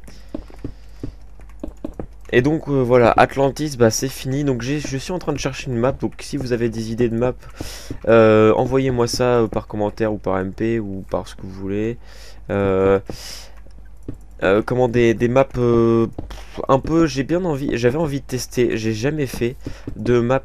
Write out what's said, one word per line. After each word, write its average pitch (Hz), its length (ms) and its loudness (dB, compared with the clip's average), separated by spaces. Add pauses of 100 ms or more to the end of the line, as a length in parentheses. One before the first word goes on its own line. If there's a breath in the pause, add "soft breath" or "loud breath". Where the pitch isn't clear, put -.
(2250 loud breath)
Et 120 80 2
donc, 151 260 -2
euh, 139 140 0
voilà, 120 340 4
Atlantis, 139 600 2
bah, 113 120 6
c'est 131 200 -2
fini. 131 340 -4
Donc 131 180 0
j'ai, 143 200 -4
je 135 160 -6
suis 185 160 -6
en 180 60 -2
train 160 120 -4
de 143 60 -4
chercher 135 340 -6
une 120 60 -2
map. 127 160 2
Donc - 260 -4
si - 160 -8
vous 120 160 -4
avez 120 160 0
des 110 240 -6
idées 113 160 2
de 110 80 -2
map, 123 200 0 (760 loud breath)
euh, 110 460 8
envoyez-moi 127 520 2
ça, 123 300 2
euh, 113 100 4
par 104 200 -4
commentaire 107 440 -2
ou 104 60 -4
par 95 220 -2
M 95 120 -2
P 113 260 -2
ou 98 320 -6
par 90 200 -4
ce - 60 -16
que - 80 -16
vous 95 100 -12
voulez. 101 440 -4 (520 loud breath)
Euh, 98 500 4 (1400 loud breath)
euh, 98 180 4
comment 127 280 2
des, 117 240 4
des 117 160 2
maps, 135 180 4 (100)
euh, 117 500 4 (600)
un 135 120 4
peu, 160 260 2
j'ai 135 180 0
bien 170 220 0
envie, 143 320 -2
j'avais 120 200 4
envie 156 220 -2
de - 60 -12
tester. 120 500 0
J'ai 110 180 -2
jamais 139 320 -2
fait 120 300 -4 (400 loud breath)
de 117 240 2
map, 127 260 2